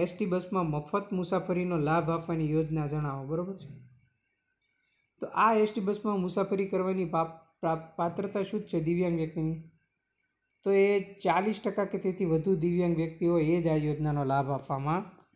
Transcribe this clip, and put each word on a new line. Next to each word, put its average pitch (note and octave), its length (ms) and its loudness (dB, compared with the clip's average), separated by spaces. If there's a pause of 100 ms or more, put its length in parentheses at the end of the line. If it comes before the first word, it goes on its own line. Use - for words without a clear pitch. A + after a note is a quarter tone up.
એસ - 140 0
ટી G#3 120 -2
બસમાં F3+ 400 0
મફત D#3 460 -2
મુસાફરીનો F3+ 680 -2
લાભ D#3 320 2
આપવાની D#3+ 400 -2
યોજના D#3 360 0
જણાવો, C#3+ 400 -4
બરોબર F3+ 320 -4
છે. - 120 -16 (1500)
તો - 60 -6 (100)
આ G#3 180 6
એસ G#3+ 180 4
ટી A#3+ 80 -4
બસમાં G3+ 400 -2
મુસાફરી F#3+ 460 0
કરવાની F#3 380 0
પા-, E3 320 -2 (220)
પ્રા-, D#3+ 260 -2 (120)
પાત્રતા G3 460 -2
શું F#3+ 180 -4
જ - 60 -10
છે E3+ 140 -2
દિવ્યાંગ E3+ 360 0
વ્યક્તિની? D#3+ 440 -2 (1040)
તો G3 80 2
એ G3 160 6 (320)
ચાલીસ F#3+ 420 2
ટકા G3+ 220 0
કે F#3+ 140 -4
તેથી F#3 260 -2
વધુ D#3+ 320 2
દિવ્યાંગ F3 400 2
વ્યક્તિ D#3+ 300 -2
હોય E3+ 180 4
એ E3+ 180 2
જ D#3+ 60 2
આ D#3 80 4
યોજનાનો D3+ 480 0
લાભ C3+ 260 2
આપવામાં C#3 520 -2 (340)